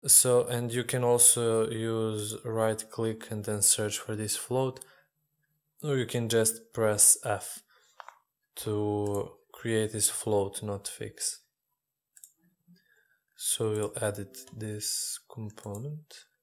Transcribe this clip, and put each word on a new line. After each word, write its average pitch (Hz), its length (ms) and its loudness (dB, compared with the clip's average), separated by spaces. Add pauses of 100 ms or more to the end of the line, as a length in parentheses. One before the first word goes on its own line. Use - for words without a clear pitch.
So, 123 420 6
and 120 260 -2
you 123 100 0
can 123 220 -2
also 117 680 4
use 110 720 -2
right 110 460 0
click 113 400 -4
and 107 140 -6
then 104 180 -2
search 104 360 2
for 110 180 -8
this 107 200 -4
float, 127 440 -2 (1000)
or 147 140 0
you 123 100 2
can 117 220 0
just 113 440 2
press 107 520 6
F - 360 -4 (960)
to 104 760 -2 (220)
create 110 400 0
this 104 180 0
float, 101 520 0
not 101 260 -6
fix. - 520 -8 (2000)
So - 340 -2
we'll 107 300 -2
edit 104 380 -4 (180)
this 107 640 -6 (120)
component 113 920 -12 (180)